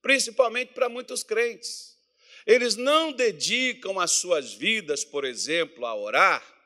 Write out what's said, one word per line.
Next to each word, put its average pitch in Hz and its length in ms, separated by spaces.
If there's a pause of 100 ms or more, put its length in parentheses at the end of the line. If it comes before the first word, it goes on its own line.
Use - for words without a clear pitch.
Principalmente 247 720
pra 254 160
muitos 240 360
crentes. - 720 (500)
Eles 233 300
não 302 340
dedicam 214 880
as 175 140
suas 147 420
vidas, 170 500
por 143 200
exemplo, 131 640
a 113 100
orar 127 440 (260)